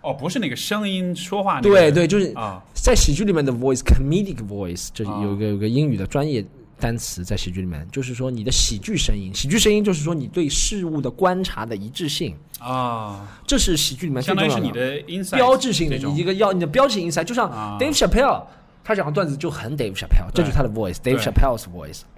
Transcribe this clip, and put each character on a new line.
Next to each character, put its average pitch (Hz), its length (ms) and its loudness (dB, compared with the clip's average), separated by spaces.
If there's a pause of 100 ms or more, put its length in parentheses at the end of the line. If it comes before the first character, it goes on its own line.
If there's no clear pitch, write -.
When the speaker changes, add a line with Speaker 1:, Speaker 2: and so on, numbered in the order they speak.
Speaker 1:
哦， 139 140 -6
不 135 140 -6
是 180 100 -4
那 190 100 -2
个 123 80 -6
声 208 320 -4
音 185 260 -2
说 196 280 -4
话 190 140 0
那 127 60 -2
个。 202 60 6
Speaker 2:
对， 185 240 8
对， 170 140 4
就 190 120 4
是 175 180 0
Speaker 1:
啊。 101 260 -8 (100)
Speaker 2:
在 - 220 4
喜 - 180 6
剧 160 120 0
里 202 80 2
面 156 120 2
的 135 80 2
voice，comedic 135 840 2 (100)
voice， 98 480 -6
这 - 100 -6
有 101 320 -2
个， 107 100 -2
Speaker 1:
啊。 - 40 0
Speaker 2:
有 104 80 -2
个 107 100 0
英 143 200 2
语 120 80 0
的 95 100 -4
专 147 220 -2
业 117 160 -2 (340)
单 117 180 -2
词 - 280 -8
在 101 120 -4
喜 - 140 -4
剧 90 100 -6
里 92 60 -4
面， 80 260 -8
就 135 100 -4
是 123 120 -6
说 131 160 -4
你 117 120 -6
的 113 80 -2
喜 - 280 0
剧 220 180 -6
声 - 180 2
音。 98 200 -6
喜 - 120 -4
剧 175 120 2
声 208 140 4
音 208 120 2
就 202 80 2
是 151 100 -2
说 165 120 -2
你 139 120 -4
对 160 220 -2
事 190 360 0
物 156 180 -4
的 127 80 -4
观 185 340 0
察 113 220 -6
的 113 100 -6
一 104 140 -10
致 156 180 -6
性。 139 260 -6 (260)
Speaker 1:
啊。 117 680 -6 (180)
Speaker 2:
这 - 120 2
是 185 180 2
喜 147 180 -2
剧 175 120 -8
里 151 60 -2
面 127 100 -2
最 185 120 0
重 190 80 2
要 202 60 2
的。 135 60 2
Speaker 1:
相 113 80 -2
当 120 80 -2
于 - 20 -8
是 117 60 -6
你 - 0 -
的 131 280 -4
insight 185 300 -6
Speaker 2:
标 254 180 6
志 262 160 -2
性 160 200 0
的， 123 60 0
Speaker 1:
这 135 60 -4
种。 143 120 -2
Speaker 2:
你 147 40 0
一 170 60 0
个 185 100 0
要， 202 160 2
你 185 100 0
的 170 60 0
标 254 220 4
志 208 100 0
性 170 120 -4
insight， 165 140 0
就 233 100 -8
像 226 160 0
Speaker 1:
啊。 107 300 -6
Speaker 2:
Dave 285 160 0
Chappelle， 214 480 4 (380)
他 220 120 0
讲 190 120 -2
的 151 60 -4
段 151 140 0
子 143 80 -2
就 151 160 -4
很 135 240 -8
Dave 113 200 -2
Chappelle， - 400 4
Speaker 1:
对。 - 0 -
Speaker 2:
这 175 80 4
就 147 80 2
是 - 40 -4
他 143 80 6
的 123 60 2
voice，Dave 104 340 -4
Speaker 1:
对。 127 140 2
Speaker 2:
Chappelle's 120 480 2 (100)
voice。 80 280 -14 (160)